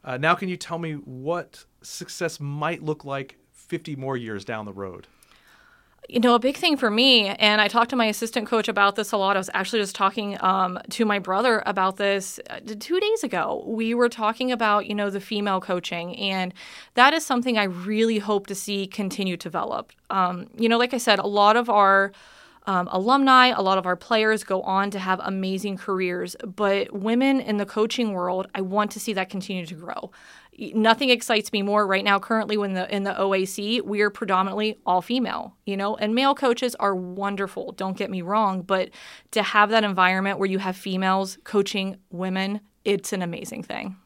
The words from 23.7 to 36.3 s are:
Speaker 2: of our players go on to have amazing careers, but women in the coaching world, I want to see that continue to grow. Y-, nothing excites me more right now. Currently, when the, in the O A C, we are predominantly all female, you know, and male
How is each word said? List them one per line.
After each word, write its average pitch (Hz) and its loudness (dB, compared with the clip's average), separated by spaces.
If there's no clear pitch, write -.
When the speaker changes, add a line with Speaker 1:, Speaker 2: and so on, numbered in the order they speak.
Speaker 2:
of 185 -2
our 180 0
players 220 0
go 190 -2
on 196 0
to 196 -6
have 190 0
amazing 190 -4
careers, 180 -2
but 196 0
women 247 2
in 214 -2
the 202 -2
coaching 220 0
world, 185 -2
I 196 -4
want 202 0
to 214 -12
see 220 -4
that 190 -2
continue 185 -6
to 170 -12
grow. - -12
Y-, - -10
nothing 220 4
excites 240 2
me 208 0
more 208 2
right 190 0
now. 202 6
Currently, 214 0
when 202 0
the, 185 -2
in 196 0
the 196 -4
O 196 2
A 190 2
C, 208 -2
we 202 -4
are 208 4
predominantly 202 0
all 180 2
female, 233 -4
you 196 -4
know, 202 -2
and 214 0
male 277 4